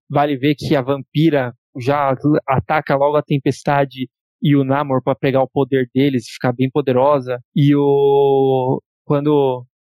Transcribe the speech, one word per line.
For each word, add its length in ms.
Vale 260
ver 200
que 200
a 60
Vampira 720
já 340
ataca 480
logo 200
a 60
Tempestade 880
e 140
o 80
Namor 400
pra 120
pegar 280
o 60
poder 440
deles 340
e 60
ficar 180
bem 200
poderosa. 680
E 200
o, 1040
quando 600